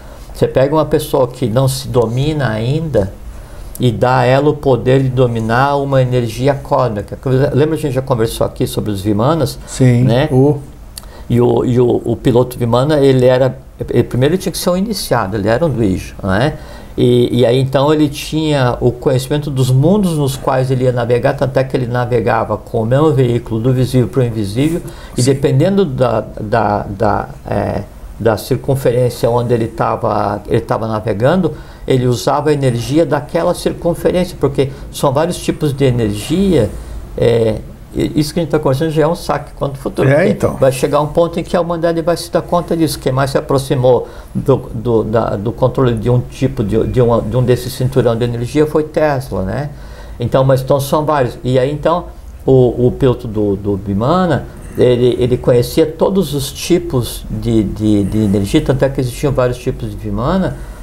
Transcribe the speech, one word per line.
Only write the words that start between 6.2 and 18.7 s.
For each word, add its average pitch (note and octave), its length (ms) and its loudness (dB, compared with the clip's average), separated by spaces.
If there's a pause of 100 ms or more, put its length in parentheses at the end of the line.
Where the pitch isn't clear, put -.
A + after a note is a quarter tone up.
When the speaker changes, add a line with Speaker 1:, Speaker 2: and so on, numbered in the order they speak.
Speaker 1:
cósmica. B2 640 -2 (360)
Lembra D#3 220 2
que D3+ 100 -4
a C#3+ 40 0
gente C3 60 -4
já C3 80 -2
conversou E3+ 420 0
aqui B2 220 -4
sobre G#2 240 -4
os G2+ 100 -4
Vimanas? A#2 640 0
Speaker 2:
Sim, B2 380 4
Speaker 1:
Né? C3 280 2
Speaker 2:
o C3+ 260 4 (720)
Speaker 1:
E A#2+ 140 2
o, A#2+ 240 2
e B2 140 2
o, A2+ 260 2
o A#2+ 100 0
piloto B2+ 420 2
Vimana, B2+ 420 2
ele C3 260 6
era, B2+ 320 4 (320)
ele, A#2+ 140 2
primeiro C3+ 320 0
ele F#3 60 0
tinha F3 100 -4
que - 80 -8
ser F#3+ 100 -2
um F3+ 80 2
iniciado, B2 600 -2
ele G2 100 0
era B2 180 2
um D#3 40 2
Dvija, G#2 520 -2
não F#2+ 120 -2
é? C#3 200 0 (420)
E, B2 440 2
e B2 60 4
aí A#2+ 140 4
então C3+ 340 2
ele D3+ 160 2
tinha D3 680 -2